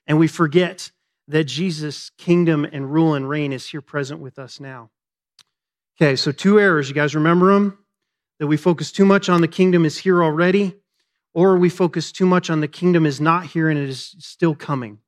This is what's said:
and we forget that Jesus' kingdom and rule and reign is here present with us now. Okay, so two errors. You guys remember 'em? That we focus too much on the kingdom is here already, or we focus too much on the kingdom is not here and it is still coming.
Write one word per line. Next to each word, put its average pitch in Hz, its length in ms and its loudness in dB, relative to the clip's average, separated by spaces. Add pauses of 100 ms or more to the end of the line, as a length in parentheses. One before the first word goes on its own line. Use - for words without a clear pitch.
and 151 100 2
we 160 100 4
forget 170 640 -2 (360)
that 156 160 0
Jesus' 151 760 -8
kingdom 165 480 2
and 139 260 -10
rule 160 220 2
and 135 140 -4
reign 147 240 -4
is 127 160 -12
here 151 140 -12
present 143 400 -8
with 135 180 -18
us 127 200 -20
now. 131 300 -18 (1120)
Okay, 143 140 2
so 147 160 -4
two 202 280 4
errors. 165 280 2
You 135 80 -8
guys 147 180 0
remember 170 380 4
'em? 202 260 2 (640)
That 151 80 -6
we 151 80 0
focus 151 380 -2
too 196 120 2
much 196 220 2
on 175 140 4
the 165 80 2
kingdom 180 340 2
is 151 140 -2
here 180 260 2
already, 180 520 0 (580)
or 185 240 4
we 180 120 4
focus 170 440 -4
too 190 120 -2
much 180 240 2
on 156 120 -2
the 147 80 -4
kingdom 175 360 0
is 135 140 -2
not 165 280 0
here 160 220 -2
and 151 80 0
it 143 120 -4
is 127 300 -14
still 160 360 -2
coming. 117 520 -10